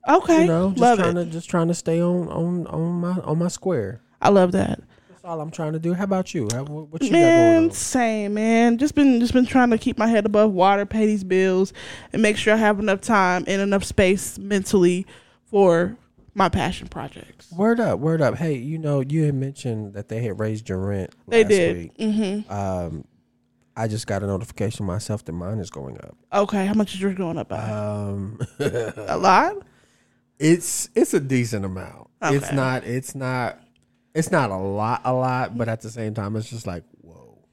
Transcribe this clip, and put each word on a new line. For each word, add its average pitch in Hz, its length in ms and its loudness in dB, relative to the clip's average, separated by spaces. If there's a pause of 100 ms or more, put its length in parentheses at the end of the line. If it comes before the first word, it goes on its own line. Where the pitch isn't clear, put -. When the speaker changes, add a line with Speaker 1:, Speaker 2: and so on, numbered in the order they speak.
Speaker 1:
Okay, 330 320 4
Speaker 2:
You - 60 4
know, 170 240 2
just 196 100 0
Speaker 1:
love 240 180 6
Speaker 2:
trying 170 160 2
Speaker 1:
it. 175 100 -2
Speaker 2:
to, 165 60 -10
just 165 180 -10
trying 170 200 0
to 175 40 0
stay 165 280 -2
on, 175 260 0
on, 175 400 -4
on 165 320 -4
my, 175 120 -4 (100)
on 156 160 -2
my 170 100 0
square. 123 540 -4 (200)
Speaker 1:
I - 60 2
love 190 240 6
that. - 300 -2 (280)
Speaker 2:
That's - 140 -20
all 170 160 -8
I'm 156 120 -8
trying 156 200 -6
to 160 80 -6
do. 170 140 -4
How 180 100 -4
about 190 300 -4
you? 127 180 -4
How, 127 140 -4
wh-, 151 260 -14
what 160 100 -8
you 269 120 0
Speaker 1:
Man, 339 80 6
Speaker 2:
got 339 380 6
going 330 100 4
on? - 20 -2
Speaker 1:
same, 220 640 -2
man. 226 440 4
Just 294 160 0
been, 269 280 4
just 240 100 0
been 254 140 4
trying 247 240 4
to 226 80 4
keep 226 200 -2
my 220 100 2
head 220 180 2
above 214 260 4
water, 196 340 4
pay 220 200 0
these 214 180 0
bills, 185 480 2 (400)
and - 100 0
make 214 140 4
sure 214 180 2
I 220 40 6
have 214 200 4
enough 202 220 0
time 185 480 2
and 196 140 0
enough 196 240 0
space - 520 0
mentally 190 680 2 (400)
for 185 500 2 (420)
my 220 120 2
passion 180 400 -4
projects. - 640 -16
Speaker 2:
Word 220 260 2
up, 139 200 0
word 160 220 0
up. 120 140 2
Hey, 151 200 -2
you 139 220 -8
know, 147 220 -2
you 147 240 0
had 147 120 0
mentioned 120 580 -6
that 101 160 -12
they 113 120 -4
had 101 160 -4
raised 107 300 -4
your 92 120 -4
rent 95 320 -4 (180)
Speaker 1:
They 226 160 4
Speaker 2:
last 202 40 -6
Speaker 1:
did. 175 280 2
Speaker 2:
week. 170 200 -14
Speaker 1:
Mm-hmm. 208 540 -4
Speaker 2:
Um, 92 540 -6 (720)
I 113 100 -4
just 107 180 -6
got 98 160 -4
a 101 60 -4
notification 98 580 -6
myself 104 380 -6
that - 80 -12
mine 87 280 -8
is 90 100 -10
going 65 300 -14
up. - 180 -20 (160)
Speaker 1:
Okay, 202 320 0
how 202 80 -2
much 214 200 0
is 190 60 -12
yours 190 160 -2
going 175 220 -6
up 127 100 -8
by? - 120 -8 (120)
Speaker 2:
Um, 104 680 -6 (120)
<laughs> - 100 -20
Speaker 1:
A - 580 -6
lot? 208 380 2 (840)
Speaker 2:
It's, 160 560 0
it's 269 200 2
a 180 80 2
decent 120 420 -2
amount. 92 460 -10 (140)
It's 143 240 0
Speaker 1:
Okay. - 100 -4
Speaker 2:
not, 131 260 -2
it's 127 320 -8
not, 127 420 -6 (560)
it's 160 160 -2
not 139 220 0
a 95 60 -4
lot, 101 480 -2
a 127 80 0
lot, 127 440 -2
but 117 120 -2
at 113 100 -4
the 113 100 -14
same 110 240 -8
time, 107 220 -6
it's 110 140 -6
just 113 180 -12
like, 87 160 -8 (160)
whoa. 62 380 -20 (160)